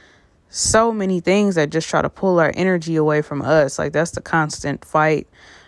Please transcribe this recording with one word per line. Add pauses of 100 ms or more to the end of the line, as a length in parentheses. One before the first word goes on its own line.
(500)
so
many
things
that
just
try
to
pull
our
energy
away
from
us.
Like,
that's
the
constant
fight (400)